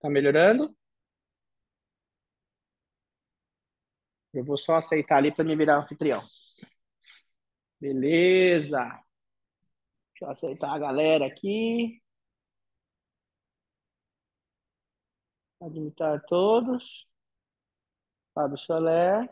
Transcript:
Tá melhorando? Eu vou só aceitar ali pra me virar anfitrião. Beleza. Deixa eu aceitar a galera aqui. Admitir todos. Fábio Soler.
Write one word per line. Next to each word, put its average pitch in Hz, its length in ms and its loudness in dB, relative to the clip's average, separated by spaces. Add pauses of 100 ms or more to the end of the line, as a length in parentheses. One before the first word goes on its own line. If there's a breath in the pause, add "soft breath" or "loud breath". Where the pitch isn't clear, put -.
Tá 151 100 -6
melhorando? 160 640 4 (3500)
Eu 127 100 -6
vou 143 140 -4
só - 180 0
aceitar 156 420 0
ali 147 140 2
pra 160 120 -2
me 160 120 -2
virar 151 220 2
anfitrião. 143 420 -4 (1600 soft breath)
Beleza. 151 1200 0 (1080)
Deixa - 120 -16
eu 139 60 -12
aceitar 139 440 -8
a 156 40 -6
galera 147 480 0
aqui. 226 760 -4 (3500)
Admitir 156 680 -6
todos. 226 800 -2 (1300)
Fábio 143 240 -4
Soler. 175 720 0